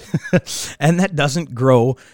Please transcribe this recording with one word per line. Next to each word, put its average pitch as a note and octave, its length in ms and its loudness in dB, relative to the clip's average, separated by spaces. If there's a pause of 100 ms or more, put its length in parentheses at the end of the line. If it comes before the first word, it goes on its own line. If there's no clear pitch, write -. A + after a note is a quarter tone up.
(380)
<laughs> - 420 -8
and E3+ 200 2
that F#3+ 160 -2
doesn't C#3+ 380 -2
grow B2+ 420 4 (180)